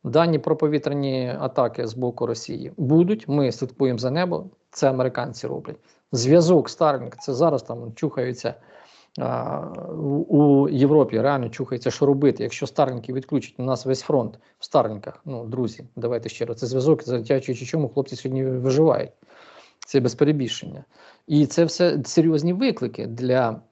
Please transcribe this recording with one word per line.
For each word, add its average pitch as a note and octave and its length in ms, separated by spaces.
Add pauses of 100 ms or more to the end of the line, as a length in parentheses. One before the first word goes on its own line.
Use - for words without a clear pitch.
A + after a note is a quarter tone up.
Дані D#3 340
про D#3 180
повітряні C#3+ 840
атаки B2 460
з A2 80
боку A#2+ 320
Росії A#2+ 500
будуть, F3 520
ми C#3 240
слідкуємо B2+ 460
за B2+ 120
небо, E3+ 340 (260)
це C#3 200
американці B2+ 560
роблять. C3+ 300 (360)
Зв'язок D#3 560
Starlink, C3+ 520
це C3+ 140
зараз D3 280
там A#2+ 320
чухаються, B2 600 (640)
а, B2 420 (380)
у, D3 300
у C#3+ 400
Європі, C3+ 520
реально C3 280
чухається, B2 420
що - 160
робити. C#3 360
Якщо A#2 240
Старлінки C3 460
відключать, C3 460
у B2+ 40
нас B2+ 240
весь C3 160
фронт B2+ 360 (200)
в - 60
Старлінках, A2 600
ну, A#2+ 200
друзі, A#2 400 (120)
давайте A#2+ 320
щиро, A#2 260
це B2 120
зв'язок, C3 380
завдячуючи B2 640
чому D3+ 220
хлопці C3 280
сьогодні C3 280
виживають. C3 680 (760)
Це C3+ 140
без B2 140
перебільшення. C#3+ 720 (420)
І D3 200
це E3 180
все D#3+ 400
серйозні D#3+ 480
виклики C3 540
для A#2+ 540 (120)